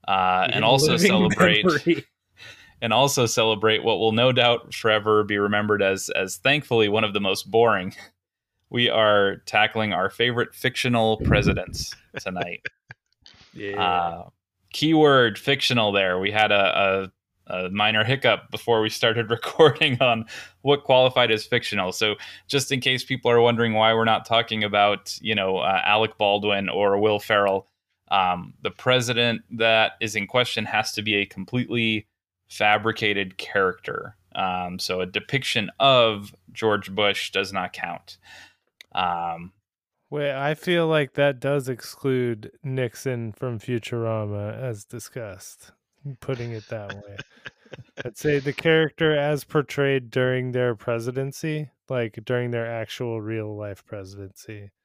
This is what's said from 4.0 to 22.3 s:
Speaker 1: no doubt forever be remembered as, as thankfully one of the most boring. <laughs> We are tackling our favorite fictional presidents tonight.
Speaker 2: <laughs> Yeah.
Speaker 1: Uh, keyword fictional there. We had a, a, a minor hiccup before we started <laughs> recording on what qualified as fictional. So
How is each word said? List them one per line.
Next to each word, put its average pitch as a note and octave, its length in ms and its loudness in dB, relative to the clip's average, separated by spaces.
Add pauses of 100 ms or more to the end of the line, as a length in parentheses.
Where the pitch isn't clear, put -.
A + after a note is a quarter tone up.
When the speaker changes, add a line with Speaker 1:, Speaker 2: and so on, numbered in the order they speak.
Speaker 1:
no B2 200 4
doubt A#2+ 420 2
forever G#2+ 500 2
be G#2 140 -2
remembered G#2 440 0
as, G2 280 0
as - 260 -4
thankfully B2+ 520 2
one G#2+ 160 2
of G2+ 80 -4
the G2+ 80 -2
most G2 300 -2
boring. G#2+ 500 2
<laughs> - 40 -20 (680)
We A#2+ 160 0
are G#2 580 4
tackling G#2+ 460 0
our F#2 180 0
favorite A#2+ 440 -2
fictional A#2 600 0
presidents G2+ 760 0 (280)
tonight. F2 420 -8 (460)
Speaker 2:
<laughs> - 440 -20
Yeah. G2+ 300 -8
Speaker 1:
Uh, F2 460 -2 (440)
keyword C#3+ 680 4
fictional B2 500 0
there. F#2+ 300 2
We G2 100 0
had G#2+ 220 4
a, F#2+ 580 2 (380)
a, - 40 -8 (120)
a F#2 60 -6
minor G#2+ 340 2
hiccup B2 480 0
before A2+ 280 0
we G#2+ 80 0
started A2+ 420 0
<laughs> - 20 0
recording C#3+ 680 2
on A#2 260 2 (360)
what C#3+ 220 0
qualified B2+ 480 4
as A2 120 -2
fictional. G#2 460 -4
So G#2+ 240 -2 (320)